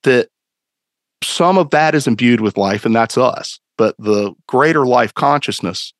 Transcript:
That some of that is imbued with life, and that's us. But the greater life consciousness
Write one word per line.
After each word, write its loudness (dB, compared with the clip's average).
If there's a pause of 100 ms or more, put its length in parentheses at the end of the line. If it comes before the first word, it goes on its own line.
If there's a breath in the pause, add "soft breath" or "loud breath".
That 2 (920)
some 0
of 0
that 2
is 0
imbued 2
with -2
life, -2
and 0
that's 0
us. -2 (160)
But 0
the -2 (140)
greater 0
life 0
consciousness -4